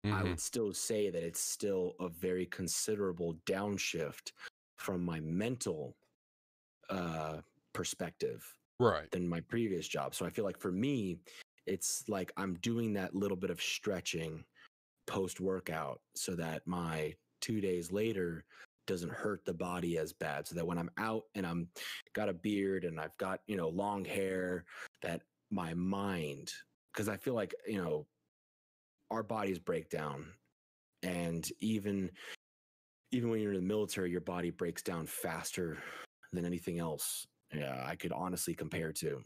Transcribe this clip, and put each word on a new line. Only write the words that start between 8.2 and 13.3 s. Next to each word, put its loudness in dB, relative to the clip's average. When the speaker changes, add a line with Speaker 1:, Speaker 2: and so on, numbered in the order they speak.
Speaker 2:
Right. 6
Speaker 1:
than 0
my 2
previous 0
job. -2
So -2
I -2
feel -2
like -2
for 0
me, 2
it's -2
like 0
I'm 0
doing 2
that 0
little 2